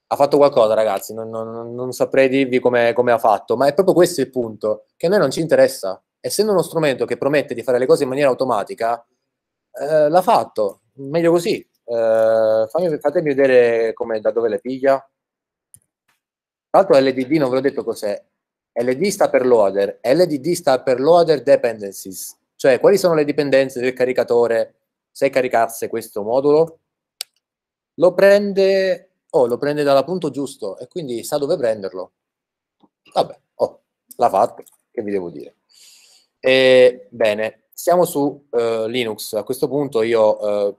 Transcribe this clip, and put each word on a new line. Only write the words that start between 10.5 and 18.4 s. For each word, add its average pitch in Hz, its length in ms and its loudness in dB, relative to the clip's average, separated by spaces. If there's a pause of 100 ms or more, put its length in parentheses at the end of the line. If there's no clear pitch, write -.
meglio 160 360 -2
così. 170 260 0
Eh, 110 1120 0
fammi, 165 300 -2
fatemi 156 340 -2
vedere 120 600 4
come, 113 260 -6
da 107 120 -2
dove 113 180 0
le 107 100 -4
piglia. 131 380 -2 (1700)
Tra 175 120 4
l'altro 165 180 4
L 135 140 2
D 127 120 -4
D 127 120 -6
non 139 120 0
ve 123 60 -2
l'ho 131 60 0
detto 131 240 -4
cos'è. 104 360 -6 (520)